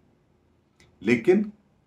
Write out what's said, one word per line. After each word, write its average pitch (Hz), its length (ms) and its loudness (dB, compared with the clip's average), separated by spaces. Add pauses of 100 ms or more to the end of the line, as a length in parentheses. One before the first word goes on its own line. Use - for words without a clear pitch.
(1000)
लेकिन 175 500 0 (360)